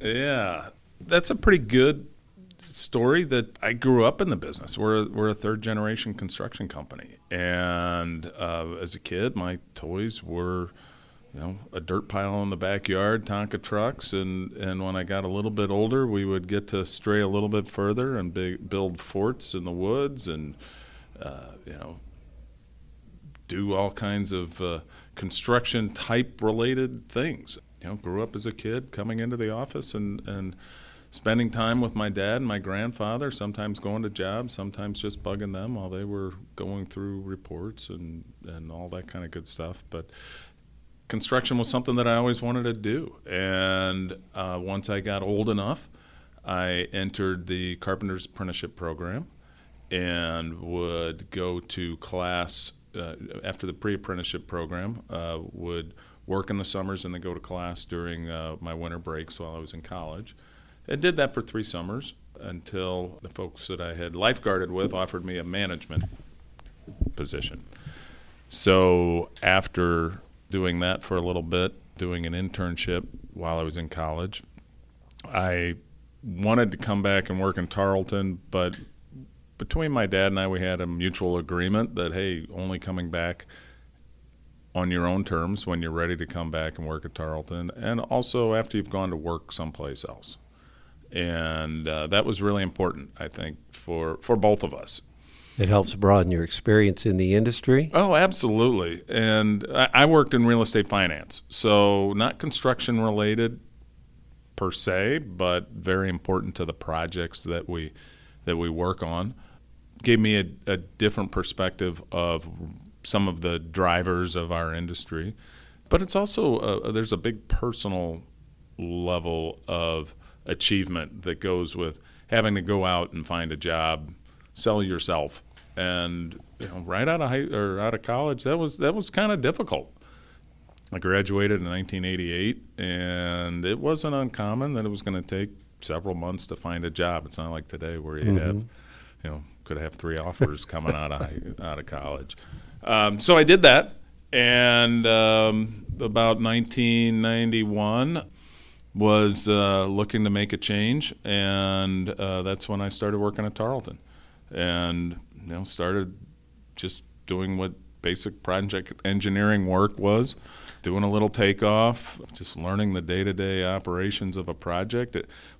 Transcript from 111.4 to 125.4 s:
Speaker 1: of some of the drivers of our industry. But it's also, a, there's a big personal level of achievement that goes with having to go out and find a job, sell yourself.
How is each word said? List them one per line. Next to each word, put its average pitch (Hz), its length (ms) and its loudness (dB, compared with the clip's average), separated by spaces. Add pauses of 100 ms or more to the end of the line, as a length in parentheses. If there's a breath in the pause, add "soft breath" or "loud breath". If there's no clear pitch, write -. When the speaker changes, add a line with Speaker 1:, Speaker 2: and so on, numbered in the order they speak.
Speaker 1:
of 85 340 0 (580)
some 101 260 0
of 85 100 -4
the 85 180 0
drivers 87 800 2
of 85 160 -2
our 82 220 -2
industry. 85 600 -6 (540 soft breath)
But 170 140 4
it's 190 160 -2
also, 196 420 2
a, 107 320 -2
there's 110 220 -2
a 98 40 2
big 113 300 -4
personal 92 760 -2 (540)
level 85 840 -2 (100)
of 82 440 -2 (340 soft breath)
achievement 90 760 -2
that 85 160 -4
goes 90 360 -2
with 82 240 -4 (280 soft breath)
having 110 260 4
to 98 80 0
go 95 240 2
out 87 280 0
and 80 120 -8
find 85 260 -4
a 78 60 -4
job, 80 560 -2 (400 soft breath)
sell 107 300 2
yourself. 85 600 -2 (320 soft breath)